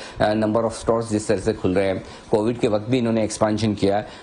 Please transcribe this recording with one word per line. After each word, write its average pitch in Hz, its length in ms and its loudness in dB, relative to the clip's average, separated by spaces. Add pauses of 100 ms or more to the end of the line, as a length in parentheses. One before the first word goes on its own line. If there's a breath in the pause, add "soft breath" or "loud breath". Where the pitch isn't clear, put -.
(220 loud breath)
अ, 107 120 4
number 107 320 2
of 110 80 -2 (100)
stores 113 260 0
जिस 107 180 -2
तरह 98 120 2
से 107 140 0
खुल 92 200 0
रहे 98 140 2
हैं। 92 160 -2 (280 loud breath)
कोविड 117 280 2
के 131 80 2
वक्त 107 220 0
भी 131 80 2
इन्होंने 113 260 2
expansion 107 500 0
किया। 98 300 0 (200 loud breath)